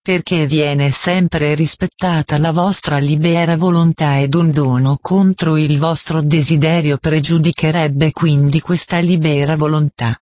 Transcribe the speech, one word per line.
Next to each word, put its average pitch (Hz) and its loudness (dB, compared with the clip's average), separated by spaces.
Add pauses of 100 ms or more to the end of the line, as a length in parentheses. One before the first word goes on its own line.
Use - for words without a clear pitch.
perché 170 -2
viene 143 0
sempre 170 0
rispettata 160 -2
la 160 0
vostra 175 -2
libera 165 0
volontà 165 2
ed 139 0
un 165 2
dono 135 0
contro 185 0
il 151 0
vostro 160 -2
desiderio 151 0
pregiudicherebbe 156 0
quindi 143 2
questa - -4
libera 156 0
volontà. 151 -2